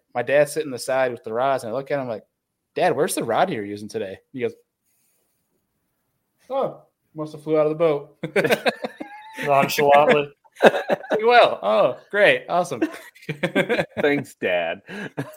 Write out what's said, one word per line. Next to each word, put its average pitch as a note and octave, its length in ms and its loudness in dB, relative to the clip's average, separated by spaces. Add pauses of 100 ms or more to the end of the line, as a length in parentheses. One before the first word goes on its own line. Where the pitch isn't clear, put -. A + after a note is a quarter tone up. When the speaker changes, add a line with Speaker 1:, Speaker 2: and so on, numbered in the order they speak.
(140)
Speaker 1:
my A#2+ 80 -2
dad C#3+ 260 2
sitting D3 220 -6
the B2 80 -8
side C3 320 -2
with A#2 140 -10
the A2 80 -10
rods, B2 320 -2
and A2 80 -10
I - 20 -4
look C3+ 160 -8
at D3 80 -2
him C3 80 -6
like, A2 160 -8 (540)
"Dad, D#3 180 2
where's D#3+ 220 -2
the C4 80 -4
rod C#3 260 0
you're A2+ 140 -6
using G#2 240 -10
today?" G2 300 -8 (140)
He C3 100 -10
goes, A2+ 120 -4 (1900)
"Oh, B3+ 340 -4 (320)
must D#3 180 -10
have - 100 -18
flew D#3 160 0
out D3+ 80 4
of D3+ 40 0
the D#3 40 -4
boat." D#3 480 -2
<laughs> - 1200 -4
Speaker 2:
Nonchalantly. C#3+ 880 4 (920)
Speaker 1:
Well, A3+ 400 6
oh, G3 360 2 (140)
great, E3+ 360 2
awesome. E3+ 340 -2 (460)
<laughs> F#3 720 -4
Speaker 3:
Thanks, C#3+ 360 -2
Dad. F2+ 460 -4 (540)